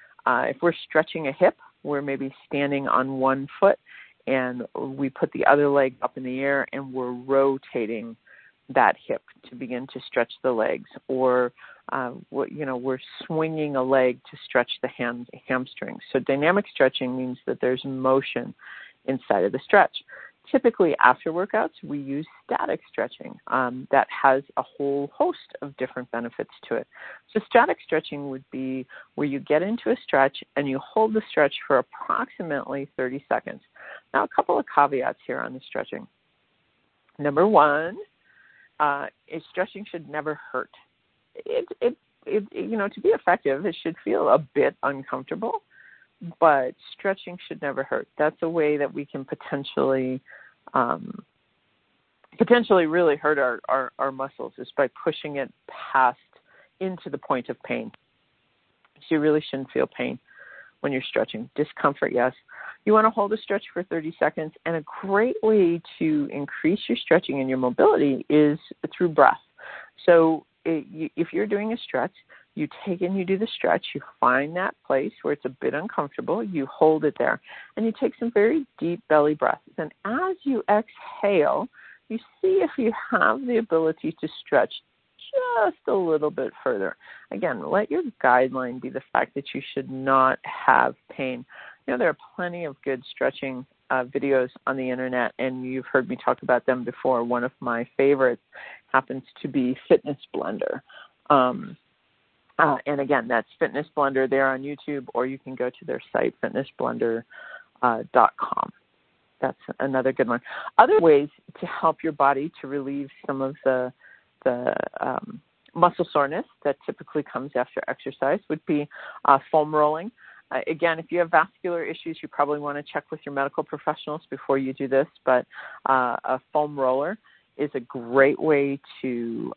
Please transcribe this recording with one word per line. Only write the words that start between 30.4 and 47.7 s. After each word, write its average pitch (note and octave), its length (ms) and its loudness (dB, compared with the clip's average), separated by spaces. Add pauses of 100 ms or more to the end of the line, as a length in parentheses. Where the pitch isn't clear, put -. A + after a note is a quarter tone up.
and C#3+ 120 -2
you C3 120 -2
hold A3 340 0
the G#3+ 160 0
stretch D3 240 2 (140)
for C#3 100 4
approximately C#3 1200 -4
thirty B2+ 320 -4
seconds. - 320 -4 (540)
Now, - 80 2
a - 60 -2
couple - 280 0
of D4+ 160 -2
caveats C#3 540 2
here A#2+ 120 -6
on A#2+ 140 -10
the C3 140 -14
stretching. - 400 -10 (1120)
Number D3 280 2
one, D#3+ 520 4 (800)
uh, C#3+ 280 0 (200)
is D#3 240 -12
stretching G3 340 -8
should D#3+ 240 -14
never D3 300 -8 (120)
hurt. - 200 -8 (640)
It, - 300 -6 (160)
it, B3 140 0 (300)
it, G#3 260 -2
you G#3+ 260 -6
know, G3+ 100 -2
to - 120 -12
be F#3+ 100 2
effective, F3 580 0
it E3 160 -4
should E3+ 200 -4
feel - 240 0
a - 120 6
bit C#3 420 0
uncomfortable, C#3 800 -6 (800)
but C#3 340 4 (180)
stretching F#3+ 460 -6 (100)
should D#3+ 140 -12
never C#3 220 -4